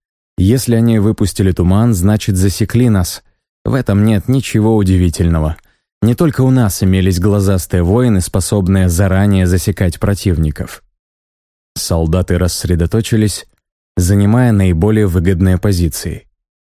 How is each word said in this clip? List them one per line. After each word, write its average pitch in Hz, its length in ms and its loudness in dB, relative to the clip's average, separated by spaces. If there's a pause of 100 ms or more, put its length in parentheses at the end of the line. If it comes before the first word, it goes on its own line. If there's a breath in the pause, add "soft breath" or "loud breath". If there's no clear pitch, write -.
(360)
Если 117 380 0
они 113 240 2
выпустили 101 540 0
туман, 101 420 2
значит, 98 420 0
засекли 107 540 0
нас. 92 320 -2 (420)
В 113 100 -4
этом 104 300 0
нет 107 240 0
ничего 113 480 0
удивительного. 85 800 0 (460 soft breath)
Не 117 120 2
только 147 280 0
у 131 80 2
нас 123 320 0
имелись 92 360 0
глазастые 98 640 0
воины, 107 380 2
способные 95 680 0
заранее 95 580 2
засекать 92 520 -2
противников. 80 840 -4 (920)
Солдаты 85 640 -2
рассредоточились, 90 1080 -2 (500)
занимая 101 560 2
наиболее 101 540 2
выгодные 92 500 0
позиции. 87 720 -4 (440)